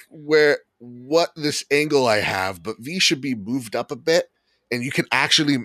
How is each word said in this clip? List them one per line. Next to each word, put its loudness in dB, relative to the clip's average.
where, 2
what -2
this -4
angle 2
I 4
have, -4
but -10
V -8
should 0
be -4
moved -6
up -4
a -10
bit," 0
and -4
you -6
can -2
actually 2